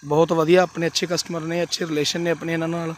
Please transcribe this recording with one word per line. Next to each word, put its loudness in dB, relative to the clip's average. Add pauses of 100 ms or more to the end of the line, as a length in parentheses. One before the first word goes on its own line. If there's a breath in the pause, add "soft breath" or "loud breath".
ਬਹੁਤ 4
ਵਧੀਆ 6
ਆਪਣੇ -2
ਅੱਛੇ -2
customer -4
ਨੇ, -2
ਅੱਛੇ -6
relation -2
ਨੇ 0
ਆਪਣੇ -4
ਇਹਨਾਂ -2
ਨਾਲ। -4